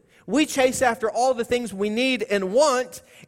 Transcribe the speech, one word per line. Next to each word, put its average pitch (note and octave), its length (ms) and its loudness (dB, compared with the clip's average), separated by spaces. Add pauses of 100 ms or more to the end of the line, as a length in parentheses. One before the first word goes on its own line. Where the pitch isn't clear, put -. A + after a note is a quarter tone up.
(260)
We C#4 200 2
chase C4 340 0
after A3+ 300 0
all B3+ 240 2
the A#3 100 -4
things A#3+ 300 -4
we G3+ 160 -2
need B3 320 0
and G3 280 -2
want, B3+ 520 0 (260)